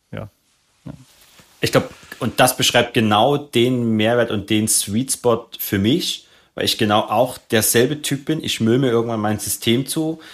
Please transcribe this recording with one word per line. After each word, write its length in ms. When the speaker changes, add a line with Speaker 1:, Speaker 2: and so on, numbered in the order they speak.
Speaker 1:
ja. 180
Ja. 100
Speaker 2:
Ich 120
glaub, 200
und 220
das 180
beschreibt 380
genau 420
den 600
Mehrwert 340
und 180
den 180
Sweet 440
Spot 360
für 180
mich, 480
weil 100
ich 140
genau 220
auch 360
derselbe 640
Typ 240
bin. 180
Ich 180
müll 180
mir 100
irgendwann 300
mein 180
System 480
zu, 360